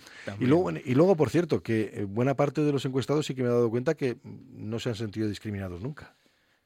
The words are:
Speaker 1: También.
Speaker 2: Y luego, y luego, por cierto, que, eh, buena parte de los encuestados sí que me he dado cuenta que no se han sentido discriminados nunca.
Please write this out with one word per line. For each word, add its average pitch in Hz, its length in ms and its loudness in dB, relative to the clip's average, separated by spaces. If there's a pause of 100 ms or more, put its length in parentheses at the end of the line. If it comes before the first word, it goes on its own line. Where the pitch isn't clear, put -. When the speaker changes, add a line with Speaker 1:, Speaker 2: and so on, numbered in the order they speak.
(240)
Speaker 1:
También. 107 240 -4
Speaker 2:
Y - 20 4
luego, 175 220 4
y 139 240 -2
luego, 175 220 6
por 143 120 4
cierto, 143 320 2
que, 110 320 0
eh, 110 120 -6
buena 120 300 0
parte 143 260 0
de 147 100 4
los 139 140 -2
encuestados 139 400 0
sí 139 100 -6
que 127 60 -4
me 123 80 2
he - 20 2
dado 120 180 4
cuenta 127 260 0
que 127 280 -4
no 107 560 -10
se 127 100 -4
han 117 60 -4
sentido 107 320 -4
discriminados 98 540 -6
nunca. 139 340 -12 (500)